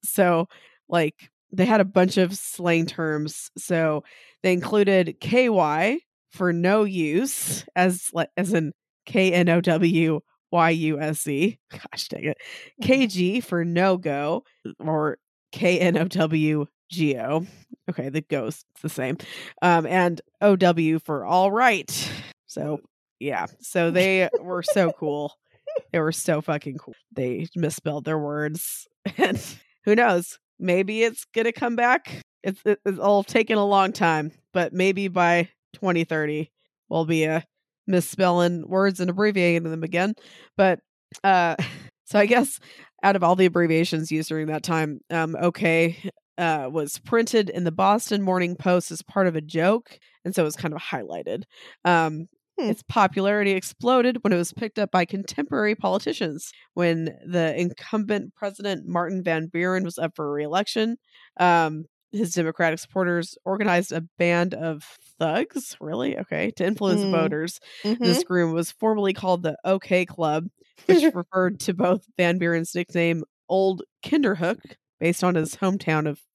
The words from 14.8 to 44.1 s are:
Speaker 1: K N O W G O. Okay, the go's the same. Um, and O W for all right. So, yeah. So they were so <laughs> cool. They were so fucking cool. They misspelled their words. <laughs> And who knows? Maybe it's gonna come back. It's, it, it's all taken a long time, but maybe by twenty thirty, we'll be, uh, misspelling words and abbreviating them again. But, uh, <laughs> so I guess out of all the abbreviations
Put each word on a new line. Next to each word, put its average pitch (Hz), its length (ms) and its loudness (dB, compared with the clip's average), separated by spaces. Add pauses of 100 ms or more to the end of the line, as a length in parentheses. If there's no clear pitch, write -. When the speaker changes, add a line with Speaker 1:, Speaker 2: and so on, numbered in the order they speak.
Speaker 1:
K 180 280 0
N 170 180 2
O 160 80 2
W 156 600 0 (260)
G 156 260 0
O. 143 280 -2 (440)
Okay, 143 200 -6
the 151 120 -4
go's 131 440 -6 (180)
the 156 60 -6
same. 131 280 -4 (460)
Um, 170 240 4
and 175 340 0 (200)
O 202 140 6
W 165 440 2
for 139 260 -6
all 185 260 4
right. 220 600 0 (360)
So, 147 320 -6 (400)
yeah. 117 280 -6 (140)
So 170 280 0
they 185 400 2 (100)
were 180 220 -6
so 175 300 2
<laughs> - 80 -10
cool. 147 340 -4 (580)
They 175 80 0
were 156 120 0
so 156 300 -2
fucking 147 360 -6
cool. - 160 -18 (180)
They 127 440 -4
misspelled 160 500 -4
their 156 140 -2
words. 151 680 -6 (200)
<laughs> 202 120 -8
And - 240 0 (440)
who 208 100 4
knows? 202 420 0 (220)
Maybe 190 440 0
it's 226 300 -2
gonna 226 200 0
come 240 220 -4
back. 240 460 0 (220)
It's, 190 220 -4
it, 208 200 2
it's 190 140 -2
all 202 240 4
taken 220 340 0
a 202 80 2
long 196 280 4
time, 160 380 0 (220)
but 175 200 0
maybe 190 340 0
by 175 420 2 (240)
twenty 175 300 0
thirty, 156 480 -4 (380)
we'll 165 160 0
be, 160 200 2
uh, 160 160 0 (460)
misspelling 175 800 2
words 190 320 2
and 175 100 0
abbreviating 180 540 2
them 160 200 -6
again. 180 300 0 (440)
But, 190 220 4 (440)
uh, 180 320 4 (260)
<laughs> - 240 -20
so 208 140 0
I 202 60 6
guess 247 340 2 (440)
out 196 120 4
of 185 80 0
all 175 120 6
the 185 100 6
abbreviations 165 640 2